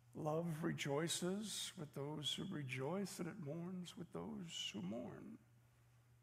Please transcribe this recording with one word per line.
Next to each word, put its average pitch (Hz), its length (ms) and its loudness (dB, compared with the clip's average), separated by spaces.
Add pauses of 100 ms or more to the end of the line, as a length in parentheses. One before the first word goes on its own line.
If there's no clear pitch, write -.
(160)
Love 156 300 2 (140)
rejoices 165 1160 2
with 151 160 -6
those 147 420 0
who - 160 0
rejoice, 147 680 2
and 175 80 0
it - 60 -2 (120)
mourns 170 500 -2
with 175 160 -6
those 185 600 -2
who 101 100 -2
mourn. - 560 -2 (840)